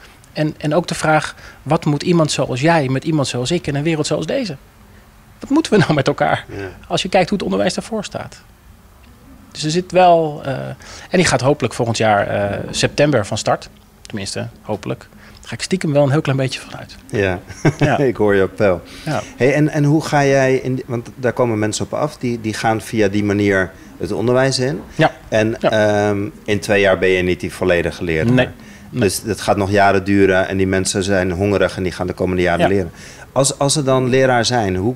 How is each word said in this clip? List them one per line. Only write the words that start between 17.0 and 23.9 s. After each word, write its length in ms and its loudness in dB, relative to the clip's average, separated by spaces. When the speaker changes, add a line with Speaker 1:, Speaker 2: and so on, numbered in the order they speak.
Speaker 2:
Ja, 300 0
Speaker 1:
Ja. 260 2
Speaker 2:
<laughs> 80 2
ik 40 -2
hoor 200 2
je 80 4
op 120 -2
peil. 260 2
Speaker 1:
Ja. 160 -4
Speaker 2:
Hey, 160 2
en, 160 2
en 140 -2
hoe 200 2
ga 220 0
jij 300 4
in 200 -2
die, 120 -6
want 280 -8
daar 180 -2
komen 260 0
mensen 260 -2
op 80 -10
af, 240 -4
die, 240 -6
die 120 -4
gaan 280 0
via 260 0
die 160 0
manier 480 2